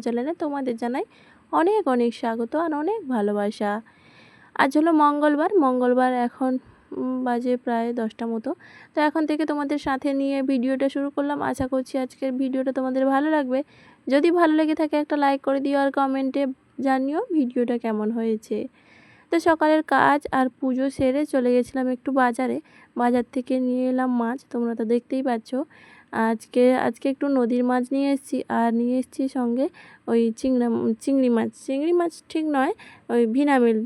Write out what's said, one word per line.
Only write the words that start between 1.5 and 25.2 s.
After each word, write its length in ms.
অনেক 360
অনেক 260
স্বাগত 420
আর 180
অনেক 340
ভালোবাসা। 640
আজ 220
হলো 160
মঙ্গলবার। 680
মঙ্গলবার 560
এখন, 380
উম, 340
বাজে 320
প্রায় 360
দশটা 340
মতো। 240
তো 100
এখন 260
থেকে 200
তোমাদের 320
সাথে 340
নিয়ে 300
ভিডিওটা 460
শুরু 220
করলাম। 320
আশা 240
করছি 320
আজকের 340
ভিডিওটা 400
তোমাদের 340
ভালো 240
লাগবে। 300
যদি 240
ভালো 240
লেগে 200
থাকে 220
একটা 200
লাইক 260
করে 180
দিও 180
আর 140
কমেন্টে 500
জানিও 400
ভিডিওটা 460
কেমন 320
হয়েছে। 460
তো 80
সকালের 420
কাজ 380
আর 160
পুজো 420
সেরে 360
চলে 260
গেছিলাম 360
একটু 240
বাজারে। 440
বাজার 360
থেকে 280
নিয়ে 280
এলাম 220
মাছ, 280
তোমরা 240
তো 100
দেখতেই 380